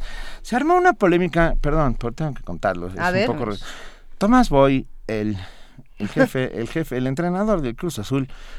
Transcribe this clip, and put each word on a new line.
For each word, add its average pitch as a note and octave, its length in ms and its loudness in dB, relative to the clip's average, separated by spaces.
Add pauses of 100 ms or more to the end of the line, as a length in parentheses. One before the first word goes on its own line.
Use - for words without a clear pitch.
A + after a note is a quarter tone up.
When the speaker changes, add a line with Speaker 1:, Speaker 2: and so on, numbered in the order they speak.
(420)
Speaker 1:
Se - 120 -6
armó D4+ 220 2
una F4+ 160 6
polémica, E3+ 680 4
perdón, D3 380 2
pero A#2 140 -4
tengo D3+ 220 -4
que - 100 -12
contarlo, F2 420 -2
es F#2 100 -8
Speaker 2:
A E3+ 120 0
Speaker 1:
un F3+ 60 0
Speaker 2:
ver. G3+ 120 2
Speaker 1:
poco D#3 200 -2
re-, G#2 100 -4 (600)
Tomás A#3+ 320 6
Boy, C3+ 360 6 (220)
el, G#2+ 280 0 (640)
el G#3 100 -4
jefe, C#3 480 0
Speaker 2:
<laughs> G#2+ 40 -4
Speaker 1:
el A#2 80 -6
jefe, D#3 280 -4
el B2+ 120 0
entrenador F3 520 0
del A#2+ 140 -2
Cruz E3+ 240 -6
Azul, C3 300 -2 (300)